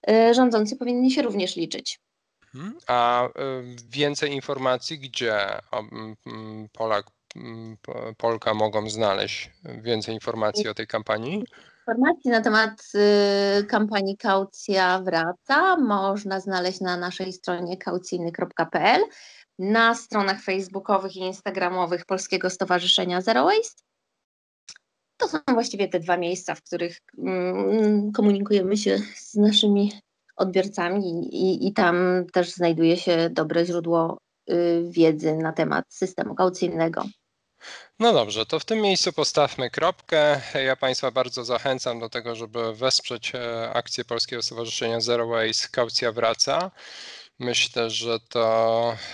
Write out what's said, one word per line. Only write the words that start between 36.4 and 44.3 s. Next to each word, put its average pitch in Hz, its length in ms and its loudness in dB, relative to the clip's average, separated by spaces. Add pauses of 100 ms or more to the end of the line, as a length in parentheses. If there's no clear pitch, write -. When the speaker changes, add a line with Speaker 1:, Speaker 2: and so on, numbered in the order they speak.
Speaker 2:
No 233 140 4
dobrze, 110 340 2
to 160 120 -2
w - 60 -10
tym 220 160 -2
miejscu 190 320 2
postawmy 135 580 0
kropkę. 151 680 2 (240)
Ja 131 120 2
państwa 131 340 -2
bardzo 123 340 -2
zachęcam 123 560 -2
do 113 80 -8
tego, 117 260 -8
żeby 113 400 -6
wesprzeć, 120 600 -2
e, 117 380 -6
akcję 120 320 -4
Polskiego 117 380 -4